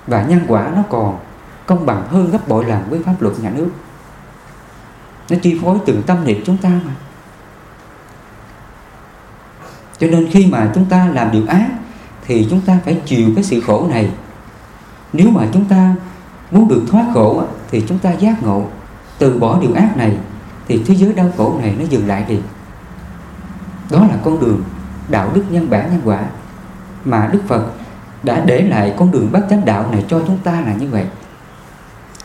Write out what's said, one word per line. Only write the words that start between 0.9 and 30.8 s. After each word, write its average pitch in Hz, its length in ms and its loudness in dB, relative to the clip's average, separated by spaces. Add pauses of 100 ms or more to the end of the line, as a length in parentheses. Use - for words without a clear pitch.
còn 104 280 -2 (480)
công 170 200 2
bằng 113 220 0
hơn 175 220 2
gấp 214 180 -2
bội 113 160 2
lần 104 260 -2
với 165 120 -2
pháp 180 200 -2
luật 110 180 -2
nhà 113 100 -4
nước. 160 200 -4 (1600)
Nó 180 120 2
chi 170 200 2
phối 185 240 2
từng 104 160 0
tâm 170 220 0
niệm 104 220 0
chúng 185 100 2
ta 185 120 0
mà. 170 240 0 (3000)
Cho 160 80 2
nên 165 240 4
khi 196 160 6
mà 113 280 2
chúng 185 100 4
ta 185 220 4
làm 120 260 0
điều 107 160 2
ác 208 200 2 (580)
thì 113 240 2
chúng 185 100 2
ta 185 240 4
phải 165 220 -2
chịu 113 280 2
cái 196 100 0
sự 120 160 0
khổ 123 300 2
này. 110 200 0 (1000)
Nếu 185 180 6
mà 165 220 2
chúng 202 120 2
ta 185 300 4 (560)
muốn 208 180 6
được - 220 2
thoát 226 140 4 (100)
khổ 120 240 2
á, - 80 -4 (240)
thì 110 180 0
chúng 185 100 -2
ta 185 140 0
giác 214 300 0
ngộ, 101 240 -2 (520)
từ 135 200 2
bỏ 117 220 2
điều 139 140 2
ác 110 220 2
này, 110 220 0 (500)
thì 113 180 0
thế 190 80 4
giới 196 180 4
đau 180 240 2
khổ 127 260 0
này 104 160 0
nó 156 60 -4
dừng 117 240 0
lại 101 200 -2
liền. 101 140 -2 (1500)
Đó 151 100 4
là 190 240 6
con 156 160 0
đường 107 220 0 (460)
đạo 101 260 0
đức 196 160 2
nhân 160 200 0
bản 117 200 0
nhân 175 140 0
quả 101 200 0 (800)
mà 113 280 0
Đức 202 140 2
Phật 113 200 0 (560)
đã 127 240 0
để 127 160 4
lại, 196 360 0
con 180 120 4
đường 110 220 0
bát 196 80 2 (100)
chánh 202 140 2
đạo 110 260 0
này 104 180 0
cho 165 180 0
chúng 190 120 0
ta 170 220 -2
là 110 140 -2
như 131 140 -4